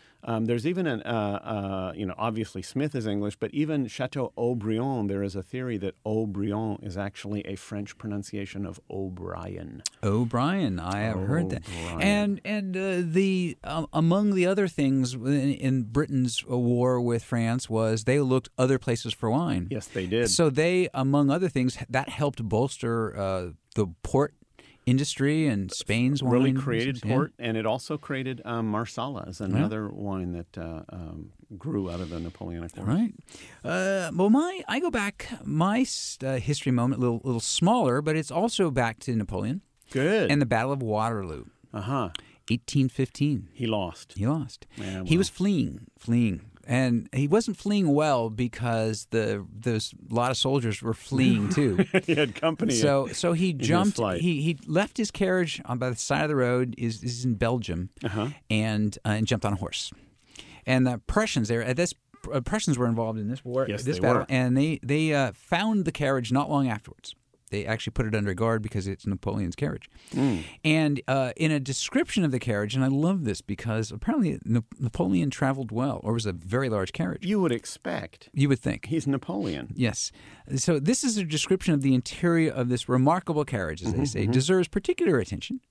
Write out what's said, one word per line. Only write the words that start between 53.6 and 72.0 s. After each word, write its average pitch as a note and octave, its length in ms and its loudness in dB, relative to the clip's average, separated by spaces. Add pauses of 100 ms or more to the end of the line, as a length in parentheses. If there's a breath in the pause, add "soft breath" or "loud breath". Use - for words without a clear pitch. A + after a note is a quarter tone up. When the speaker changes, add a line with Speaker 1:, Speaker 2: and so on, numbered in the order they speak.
Speaker 2:
jumped, F3+ 300 4
Speaker 1:
flight. F#2+ 240 2
Speaker 2:
he, E3 200 2
he D#3 240 0
left F3 320 0
his G#3+ 140 0
carriage F#3 540 0
on, B2 120 -4
by B2+ 120 -2
the A#2+ 80 -2
side D3 260 0
of D3+ 60 0
the D3+ 60 0
road, B2 420 2
is, A2+ 260 -4
is A#2+ 200 -4
in B2 120 2
Belgium, G#2+ 540 0 (140)
Speaker 1:
Uh-huh. G#2 260 -2 (200 loud breath)
Speaker 2:
and, G#2+ 560 0
uh, A2+ 40 0
and G#2+ 180 2
jumped A2+ 180 0
on G2+ 80 2
a F#2 40 -2
horse. - 340 -6 (720 loud breath)
And B2+ 220 4
the B2 200 0
Prussians, G3+ 420 2
they A#2 80 2
were, A#2 60 -2
at B2+ 140 0
this, F3 160 0 (400)
uh, C3+ 80 2
Prussians E3 360 0
were B2 100 2
involved A2+ 320 0
in G#2 100 -4
this C3 160 -6
war, B2+ 220 0
Speaker 1:
Yes, G#2 160 -2
Speaker 2:
this B2+ 140 0
Speaker 1:
they F2+ 40 -2
Speaker 2:
battle, B2 200 4
Speaker 1:
were. - 80 -4
Speaker 2:
and B2+ 280 4
they, D3 260 2
they, D3+ 300 2
uh, C3+ 200 2
found G3+ 520 0
the E3+ 80 0
carriage C3+ 400 0
not C#3 160 2
long C#3 200 2
afterwards. - 440 -8 (360)
They G2+ 160 -4
actually A2 260 -4
put B2+ 140 0
it G#2+ 80 0
under G2+ 200 0
guard A2+ 280 2
because G#2 260 -4
it's F#2+ 200 -6
Napoleon's G2+ 480 -2
carriage. C#3+ 340 -6 (240 loud breath)
Speaker 1:
Mm. B2+ 300 2 (220 loud breath)
Speaker 2:
And, D#3 420 4
uh, C3 300 2
in D#3+ 120 2
a D3+ 120 2
description E3+ 640 0